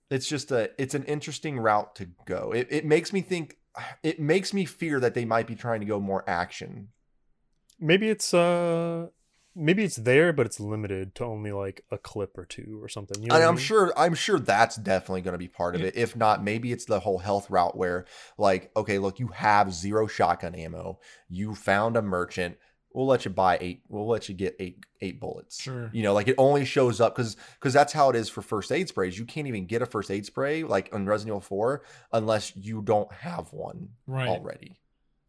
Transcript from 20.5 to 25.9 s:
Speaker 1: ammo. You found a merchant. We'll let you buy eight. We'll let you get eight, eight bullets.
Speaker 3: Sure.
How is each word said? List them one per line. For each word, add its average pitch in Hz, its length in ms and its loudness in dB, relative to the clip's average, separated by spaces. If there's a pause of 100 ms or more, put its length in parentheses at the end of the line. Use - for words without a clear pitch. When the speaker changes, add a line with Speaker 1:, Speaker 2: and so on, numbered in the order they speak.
Speaker 1:
ammo. 85 440 -10 (300)
You 104 240 -6
found 104 420 2
a 117 60 4
merchant. 90 560 -2 (340)
We'll 131 140 -2
let 131 180 2
you 113 60 -6
buy 92 320 4
eight. 90 260 -8
We'll 104 200 -6
let 113 220 -2
you 98 60 -10
get 92 240 -4
eight, 92 240 -10 (160)
eight 92 200 -8
bullets. - 420 -14
Speaker 3:
Sure. 120 320 -8